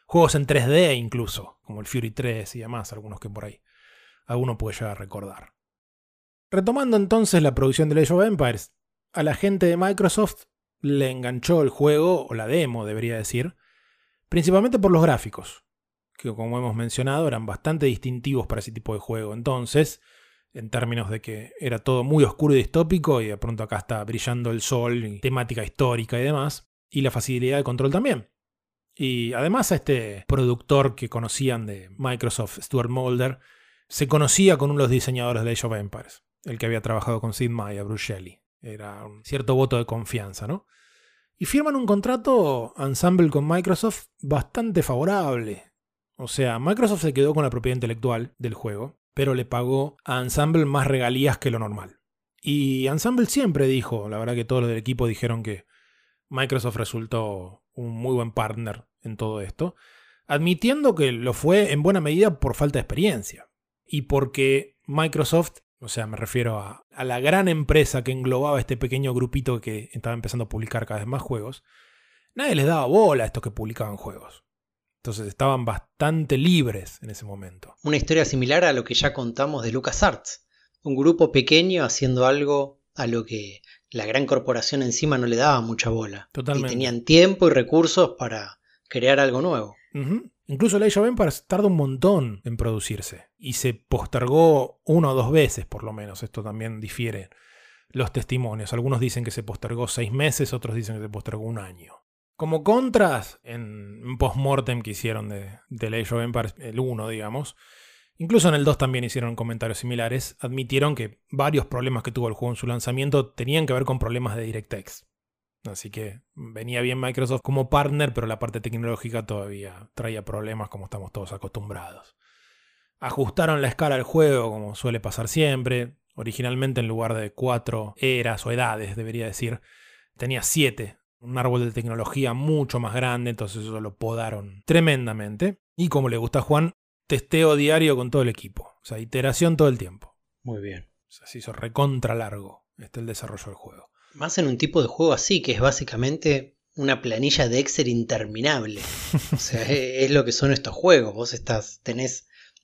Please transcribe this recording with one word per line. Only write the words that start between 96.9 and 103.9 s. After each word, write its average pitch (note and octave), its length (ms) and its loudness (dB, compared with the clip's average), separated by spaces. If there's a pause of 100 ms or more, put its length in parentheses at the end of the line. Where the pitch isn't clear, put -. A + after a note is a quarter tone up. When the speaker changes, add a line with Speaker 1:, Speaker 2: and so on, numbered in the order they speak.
Speaker 1:
los B2+ 220 -2
testimonios. A2+ 640 -4
Algunos A#2+ 260 0
dicen A#2+ 240 -2
que - 80 -4
se G#2+ 120 -8
postergó A#2 440 -6
seis A2+ 240 -4
meses, C#3 420 0
otros A2+ 220 -6
dicen A2 220 -6
que G#2+ 60 -10
se G#2+ 60 -10
postergó G#2+ 340 -10
un A2+ 140 -6
año. F2+ 360 -16 (420)
Como D#3 280 -2
contras, G#3 800 2
en G#2+ 640 -14